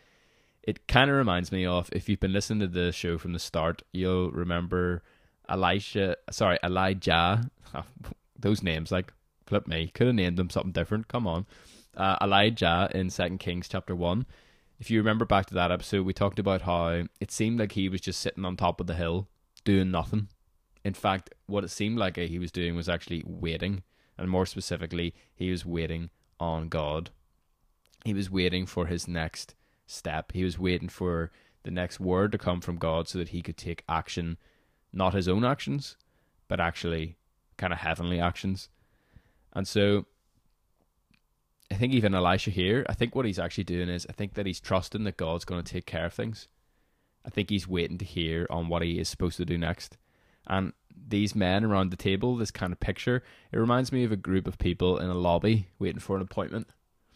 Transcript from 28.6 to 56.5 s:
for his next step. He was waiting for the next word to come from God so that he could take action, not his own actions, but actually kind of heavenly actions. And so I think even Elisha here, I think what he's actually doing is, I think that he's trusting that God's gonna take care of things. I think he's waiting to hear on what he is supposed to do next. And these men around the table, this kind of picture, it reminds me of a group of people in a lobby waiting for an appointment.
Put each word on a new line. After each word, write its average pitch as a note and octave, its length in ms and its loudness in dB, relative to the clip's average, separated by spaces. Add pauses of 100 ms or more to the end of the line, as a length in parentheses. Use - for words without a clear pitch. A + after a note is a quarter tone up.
for F2 220 -2
his F2 200 -4
next E2 480 -6 (340)
step. - 440 -6
He F#2 100 0
was F2+ 160 -2
waiting F2+ 300 0
for E2+ 420 -2 (320)
the - 80 -8
next F2+ 260 -4
word F#2+ 360 2
to G#2+ 40 -2
come F2+ 220 0
from F2 180 -6
God E2 300 0
so - 100 -8
that E2+ 120 -4
he F2 120 -8
could E2+ 140 -8
take - 320 -10
action, E2 500 -4 (540)
not F#2 220 2
his F2+ 160 2
own G#2+ 160 4
actions, C#3 500 -2 (540)
but F2+ 100 0
actually E2 560 -2 (400)
kind F2+ 160 -2
of E2+ 80 -4
heavenly E2+ 400 -2
actions. F#2 480 -2 (840)
And F#2+ 120 -2
so G2+ 400 4 (1700)
I G2+ 40 -4
think B2 180 2
even G#2+ 200 6
Elisha F#2 380 4
here, F#2+ 380 2
I - 40 -2
think A#2+ 220 0
what C3 100 0
he's F#2+ 140 -2
actually F2 240 -2
doing F2 240 -2
is, F2 220 -4
I - 40 -10
think G#2 200 -6
that G2+ 120 -2
he's F#2 140 -4
trusting G2 460 -2
that F#2+ 100 -4
God's E2 300 -4
gonna F2 180 -6
take - 220 -8
care E2 200 -4
of F2 80 -4
things. A2+ 360 -6 (760)
I - 40 -12
think G#2 200 -2
he's F#2+ 180 0
waiting F2 320 0
to G2+ 60 -6
hear E2 440 -2
on E2+ 180 -2
what E2+ 140 0
he E2+ 180 0
is E2+ 80 -2
supposed - 300 -4
to F2 80 -2
do E2+ 120 0
next. E2+ 400 -4 (500)
And F#2+ 260 -2 (200)
these G#2 400 0
men G2 300 2
around F#2+ 280 2
the F2+ 60 -6
table, G#2+ 380 0
this A2+ 160 -2
kind F2+ 220 -4
of - 80 -10
picture, B2 420 -2 (300)
it - 40 0
reminds A#2+ 360 2
me B2+ 100 2
of A2 80 2
a G#2 60 0
group F#2 300 0
of G2 100 -8
people F2+ 400 2
in F#2 120 -2
a F2+ 40 -2
lobby F2+ 560 4 (100)
waiting F#2+ 200 -2
for F#2+ 180 -2
an F#2+ 40 -2
appointment. G2 460 -6 (480)